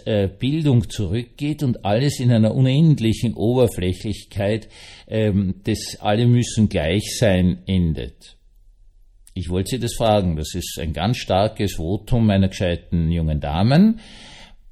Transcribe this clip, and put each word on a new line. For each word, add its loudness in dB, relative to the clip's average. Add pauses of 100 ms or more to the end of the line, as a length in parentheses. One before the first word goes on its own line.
äh, 0
Bildung 0
zurückgeht -6
und -2
alles 0
in 2
einer 4
unendlichen 2
Oberflächlichkeit, -2 (400)
ähm, 0
das -4
alle 2
müssen 2
gleich -2
sein, 2
endet. -4 (1000)
Ich -6
wollte -4
Sie -4
das -4
fragen, 2
das -6
ist -8
ein -4
ganz -2
starkes -2
Votum -2
meiner 4
gescheiten -2
jungen -2
Damen. 2 (720)